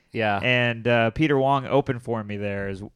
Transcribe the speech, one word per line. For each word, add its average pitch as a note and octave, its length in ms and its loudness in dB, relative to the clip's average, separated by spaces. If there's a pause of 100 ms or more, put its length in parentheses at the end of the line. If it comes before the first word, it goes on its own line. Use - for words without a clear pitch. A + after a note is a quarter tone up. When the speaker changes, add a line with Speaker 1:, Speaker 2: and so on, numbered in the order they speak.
(140)
Speaker 1:
Yeah. G#2+ 300 0
Speaker 2:
and, A#2+ 460 0
uh, A#2 220 4
Peter D3+ 260 2
Wong C3+ 300 2
opened C3 360 0
for A#2 180 -4
me G#2 140 -8
there, G2+ 320 -4
as, G2 160 -8 (120)